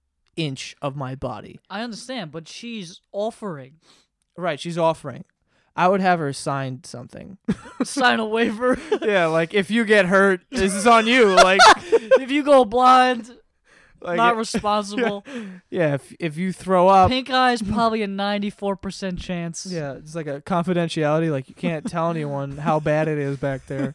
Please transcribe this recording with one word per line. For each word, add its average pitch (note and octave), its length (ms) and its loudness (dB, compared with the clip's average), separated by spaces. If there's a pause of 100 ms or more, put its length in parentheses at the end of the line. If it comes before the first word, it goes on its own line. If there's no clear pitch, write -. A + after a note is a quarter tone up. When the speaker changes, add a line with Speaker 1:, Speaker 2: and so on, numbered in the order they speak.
(360)
Speaker 1:
inch D3 460 -6
of C#3 140 -6
my C3 180 -8
body." A#2+ 460 -10 (100)
Speaker 2:
I G3 120 -10
understand, A3+ 500 -12
but D#3+ 160 -14
she's G#3+ 520 -14 (120)
offering. F#3+ 600 -8 (640)
Speaker 1:
Right, E3+ 220 -4
she's E3+ 180 -8
offering. D#3+ 480 -2 (520)
I F3 120 2
would F#3+ 120 2
have F3+ 180 2
her C#3+ 140 -4
sign C3+ 520 -6
something. - 520 -18 (240)
<laughs> - 240 -6
Speaker 2:
Sign B3 340 0
a A3 80 -2
waiver. A#3 520 0 (120)
<laughs> G4 120 -2
Speaker 1:
Yeah, G3 240 2
like, D#3+ 280 0
if G3 160 0
you A#3 140 0
get G3+ 220 4
hurt, F#3+ 340 4 (100)
this G3 240 -2
is G3+ 120 0
on A3+ 200 6
you. A#3+ 220 6
Like, F#3+ 400 6
Speaker 2:
<laughs> G4 80 8 (420)
If B3+ 120 -4
you D4 120 0
go C4+ 220 6
blind, B3+ 640 4 (720)
Speaker 1:
like, F3 160 -6
Speaker 2:
not A#3 180 4
Speaker 1:
it- A3+ 40 -6
<laughs> - 0 -
Speaker 2:
responsible. G#3 840 -4 (460)
Speaker 1:
Yeah, D#3 240 0
if, - 240 -8
if D#3 200 -6
you F#3 140 -4
throw F#3 360 2
up. F#3+ 220 8
Speaker 2:
Pink B3+ 200 -4
eye B3+ 220 2
is A#3+ 100 -2
probably A3 400 0
a G#3 60 -4
ninety-four G3+ 680 -4
percent F#3 420 -8
chance. E3+ 480 -8
Speaker 1:
Yeah, D#3 280 -8
it's D#3 200 -18
like E3 120 -8
a C#3+ 140 -8
confidentiality. E3 880 0
Like, C3+ 180 -4
you - 60 -20
can't E3 320 -6
tell E3+ 240 -4
anyone C#3+ 460 -6
how D#3 240 0
bad D#3 280 0
it D3+ 100 -2
is C#3 180 -4
back C3+ 300 -6
there. C#3 280 -6